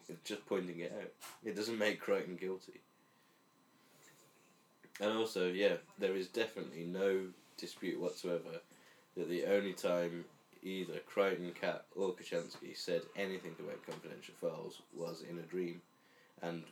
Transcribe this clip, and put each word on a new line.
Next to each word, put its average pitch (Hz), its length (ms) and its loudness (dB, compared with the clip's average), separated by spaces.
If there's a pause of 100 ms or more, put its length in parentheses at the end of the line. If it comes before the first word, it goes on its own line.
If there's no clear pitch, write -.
It's - 180 -12
just - 200 -4
pointing 90 320 0
it 85 200 -4
out. 90 120 -8 (340)
It 101 100 -2
doesn't 110 220 -2
make 107 240 4
Crichton 92 340 2
guilty. 92 460 -6 (2250)
And 104 160 4
also, 110 360 4
yeah, 95 220 6 (260)
there 95 160 4
is 92 120 0
definitely 87 580 -2
no 95 420 4 (300)
dispute - 420 -2
whatsoever 85 600 0 (540)
that 85 140 -2
the 85 160 2
only 98 280 4
time 87 520 2 (380)
either 90 420 -4
Crichton, 90 540 2
Cat, 90 260 0 (100)
or 92 200 2
Kochanski - 600 -4
said 85 280 0 (120)
anything 92 440 -4
about - 260 -8
confidential - 560 -10
files 80 400 -4 (140)
was 82 340 -6
in 85 80 -6
a 82 60 -6
dream 87 380 -2 (600)
and 85 300 -4